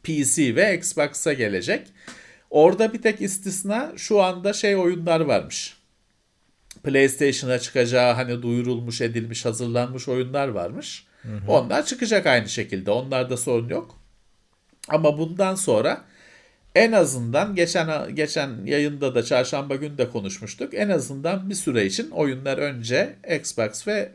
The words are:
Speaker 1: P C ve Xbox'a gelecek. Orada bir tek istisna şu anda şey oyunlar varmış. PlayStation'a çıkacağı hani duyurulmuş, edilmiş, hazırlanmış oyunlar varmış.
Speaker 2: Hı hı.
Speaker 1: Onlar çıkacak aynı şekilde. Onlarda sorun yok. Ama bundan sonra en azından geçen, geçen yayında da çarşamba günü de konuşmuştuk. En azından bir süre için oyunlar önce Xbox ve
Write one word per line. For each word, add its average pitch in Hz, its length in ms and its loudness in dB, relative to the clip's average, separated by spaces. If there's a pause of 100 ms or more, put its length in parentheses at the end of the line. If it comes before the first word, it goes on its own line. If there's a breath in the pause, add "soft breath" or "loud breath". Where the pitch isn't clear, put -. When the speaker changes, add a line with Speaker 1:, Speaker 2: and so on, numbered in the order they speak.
Speaker 1:
P 147 200 -2
C 123 320 2
ve 190 220 4
Xbox'a - 560 -2
gelecek. 113 540 -2 (640 loud breath)
Orada 202 440 6
bir 226 80 -8
tek 214 200 0
istisna 202 760 -4
şu 208 240 4
anda 185 320 0
şey 202 220 2
oyunlar 170 440 2
varmış. 107 600 -2 (1040)
PlayStation'a 135 760 2
çıkacağı 123 540 2
hani 120 280 -2
duyurulmuş, 120 600 -2
edilmiş, 117 440 -4
hazırlanmış 123 600 -2
oyunlar 131 400 -2
varmış. 104 600 -8 (140 soft breath)
Speaker 2:
Hı 117 60 -14
hı. 104 240 -4
Speaker 1:
Onlar 127 340 2
çıkacak 220 400 0
aynı 120 240 4
şekilde. 98 420 -4
Onlarda 127 460 -2
sorun 120 320 -2
yok. - 320 -6 (880)
Ama 151 300 4
bundan 185 380 0
sonra 131 500 0 (720 soft breath)
en 226 160 6
azından 147 640 0
geçen, 165 600 0
geçen 139 500 -2
yayında 143 500 0
da 117 80 4
çarşamba 135 520 0
günü 147 220 -8
de 117 120 0
konuşmuştuk. - 640 -8
En 202 160 0
azından 165 600 -2
bir 202 60 -6
süre 117 300 2
için 98 260 -4
oyunlar 135 460 -2
önce 139 580 -2 (240)
Xbox - 480 -4
ve 208 280 -2